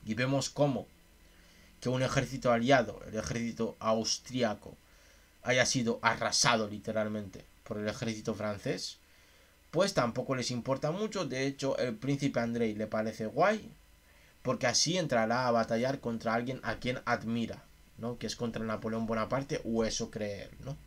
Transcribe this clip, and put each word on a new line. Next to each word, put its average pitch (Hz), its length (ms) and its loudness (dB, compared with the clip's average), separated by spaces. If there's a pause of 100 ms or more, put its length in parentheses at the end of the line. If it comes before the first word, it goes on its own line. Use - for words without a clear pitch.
Y 110 100 -4
vemos 131 360 0
cómo 131 360 2 (920)
que - 80 -2
un 127 140 2
ejército 127 500 2
aliado, 120 560 4
el 107 100 -6
ejército 117 640 -2
austríaco, 113 960 0 (680)
haya 127 220 4
sido 117 380 2
arrasado 113 640 4
literalmente 107 760 -4 (180)
por 107 160 -8
el 107 100 -2
ejército 110 460 -4
francés, 104 640 -4 (720)
pues 196 240 2
tampoco 123 400 0
les 123 160 -2
importa 135 400 0
mucho. 202 340 -2
De 135 220 -2
hecho, 139 320 -2
el 120 160 0
príncipe 135 460 0
Andrei 117 340 0
le 107 140 -2
parece 110 380 -2
guay, 185 440 2 (720)
porque 123 240 0
así 151 320 2
entrará 123 480 2
a 120 60 4
batallar 117 480 2
contra 113 340 -2
alguien 123 300 -2
a 107 120 -4
quien 123 280 -4
admira, 113 580 -2 (360)
¿no? 120 200 -6
Que 117 80 -8
es - 80 -4
contra 113 300 -4
Napoleón 110 420 -2
Bonaparte, 127 580 -2
o 113 200 2
eso 110 260 -2
cree 104 340 -6
él, - 60 -14 (140)
¿no? 139 120 -8 (100)